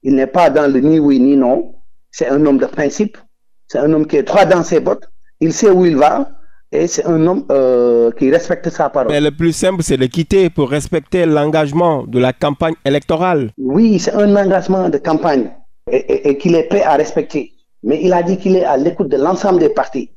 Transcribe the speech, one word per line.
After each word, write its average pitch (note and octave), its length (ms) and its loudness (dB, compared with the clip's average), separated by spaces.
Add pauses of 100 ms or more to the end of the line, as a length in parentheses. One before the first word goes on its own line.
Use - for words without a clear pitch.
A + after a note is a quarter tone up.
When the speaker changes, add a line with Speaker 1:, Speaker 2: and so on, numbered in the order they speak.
Speaker 1:
Il C3+ 120 0
n'est C3 120 2
pas E3+ 240 2
dans C#3+ 220 0
le C3 80 2
ni D#3 180 2
oui C#3+ 220 2
ni C#3 160 4
non. C3 380 0 (360)
C'est C#3+ 180 -4
un C#3+ 180 2
homme C#3 120 2
de A#2+ 80 0
principe. D3+ 520 -4 (500)
C'est - 100 -6
un D3 140 2
homme D#3 140 0
qui D#3 100 -2
est C#3 60 0
droit G3+ 220 2
dans E3+ 180 2
ses D#3 180 0
bottes. F#3 280 -4 (320)
Il D#3+ 120 0
sait G#3 180 2
où F#3 140 4
il E3 120 2
va. D3+ 340 2 (420)
Et D#3+ 140 0
c'est - 180 -4
un D#3+ 220 2
homme, F#3 240 -2
euh, A#2+ 600 2
qui C3 180 0
respecte E3 400 -2
sa D#3 180 -2
parole. B2+ 220 -2
Speaker 2:
Mais D3 100 0
le D3+ 120 0
plus E3 200 -2
simple, F#3 300 -2
c'est C#3+ 140 -2
de B2+ 100 0
quitter E3+ 440 0
pour C#3 200 -2
respecter D#3 560 -2
l'engagement D3+ 760 0
de A#2+ 160 -2
la B2+ 120 2
campagne D#3+ 520 -4
électorale. D3 760 -2
Speaker 1:
Oui, F3 400 2
c'est - 140 -4
un G#3 240 2
engagement F#3+ 520 0
de C#3+ 100 -2
campagne D3+ 520 -2 (400)
et, C3 60 2
et, C3+ 320 -2
et C#3+ 100 0
qu'il E3+ 160 0
est E3 140 0
prêt G3 160 0
à D#3 100 2
respecter. D3+ 600 -4 (280)
Mais C#3 180 -2
il F#3 120 2
a F3 100 2
dit F#3 140 -2
qu'il F#3 180 0
est F3+ 100 2
à C#3+ 120 0
l'écoute E3 320 -2
de C#3+ 80 0
l'ensemble F#3 420 0
des D#3 120 2
partis. C3+ 460 -4